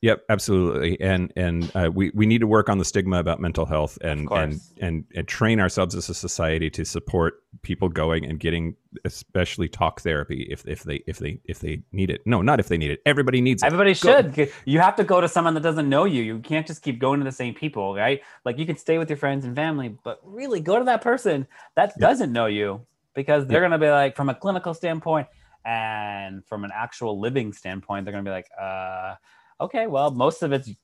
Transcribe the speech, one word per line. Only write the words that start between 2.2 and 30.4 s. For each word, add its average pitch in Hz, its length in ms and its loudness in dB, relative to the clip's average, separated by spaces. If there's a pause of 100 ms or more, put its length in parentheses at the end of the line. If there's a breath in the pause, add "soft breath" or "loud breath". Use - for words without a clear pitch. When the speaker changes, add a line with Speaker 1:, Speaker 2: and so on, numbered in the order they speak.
Speaker 1:
need 113 140 6
to 113 80 2
work 107 220 4
on 98 100 4
the 87 60 0
stigma 92 340 0
about 82 200 -2
mental 82 280 -2
health 76 340 -2
and, 76 200 -2
Speaker 2:
Of 76 60 -4
course. 98 140 0
Speaker 1:
and, 76 180 -4 (220)
and, 82 320 -4
and 80 140 -6
train 110 320 2
ourselves 92 340 2
as 90 160 -6
a 87 60 -6
society 80 560 -2
to 82 140 -6
support - 580 -2 (180)
people - 260 -2
going 82 380 0
and 78 140 -6
getting 82 360 -2 (300)
especially - 640 -2
talk - 320 -2
therapy 73 480 -4
if, - 160 -12
if - 180 -8
they, 71 220 -8
if - 140 -8
they, 73 260 -6
if - 140 -8
they 78 320 -8
need 95 180 0
it. - 160 -4
No, 107 160 2
not 131 180 4
if 98 80 -2
they 85 120 0
need 76 100 0
it. 71 160 -4
Everybody 131 360 4
needs 127 200 2
it. 127 60 2
Speaker 2:
Everybody 190 260 4
Speaker 1:
Go. 175 280 6
Speaker 2:
should. 139 300 0 (140 loud breath)
You 147 140 4
have 208 160 6
to 214 80 2
go 180 180 4
to 170 60 2
someone 165 260 2
that 156 80 -2
doesn't 156 260 0
know 143 180 4
you. 139 180 0
You 110 160 -4
can't 156 260 -2
just 160 160 -12
keep 127 160 -4
going 135 220 2
to 139 40 -2
the 135 80 -4
same 123 220 -8
people, 104 400 -6
right? 120 280 0 (220 loud breath)
Like, 120 140 -4
you 156 80 -4
can 160 120 -6
stay 165 200 0
with 165 100 -2
your 151 100 -4
friends 139 280 -2
and 123 100 -8
family, 143 480 -4
but 120 200 -10
really 214 380 -6
go 185 180 0
to 254 60 -2
that 240 160 2
person 196 440 0 (300 loud breath)
that 202 240 2
Speaker 1:
Yeah. - 80 6
Speaker 2:
doesn't 240 240 2
know 117 160 2
you, 104 400 -2 (260)
because 143 320 2
they're 143 160 4
Speaker 1:
Yeah. 180 80 4
Speaker 2:
gonna 165 80 2
be 151 140 4
like, 139 240 4
from 139 140 0
a 131 40 -2
clinical 180 400 -4
standpoint 160 540 -2 (360 soft breath)
and 104 840 -6
from 104 180 -8
an 101 100 -10
actual 110 460 -6
living 113 340 -2
standpoint, 95 520 -8
they're 101 80 -10
gonna 101 100 -8
be 98 80 -8
like, 92 180 -10 (100)
"Uh, 95 560 -10 (440 soft breath)
okay, 226 260 -4
well, 147 240 0
most 131 320 0